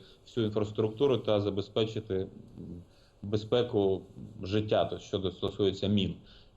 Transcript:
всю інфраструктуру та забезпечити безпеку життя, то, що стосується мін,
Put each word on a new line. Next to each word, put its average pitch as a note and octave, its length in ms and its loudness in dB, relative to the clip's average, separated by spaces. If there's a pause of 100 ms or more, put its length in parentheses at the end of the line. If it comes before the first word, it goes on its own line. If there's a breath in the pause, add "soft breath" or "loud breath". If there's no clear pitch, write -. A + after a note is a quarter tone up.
(260 loud breath)
всю A2+ 200 -2
інфраструктуру A2 680 0
та G#2 240 2
забезпечити G2+ 880 -2 (960 soft breath)
безпеку G#2 800 2 (420)
життя, G#2+ 420 2
то, F2+ 140 -4
що F#2+ 320 -2
стосується G2 560 0
мін, F#2+ 280 2 (420 soft breath)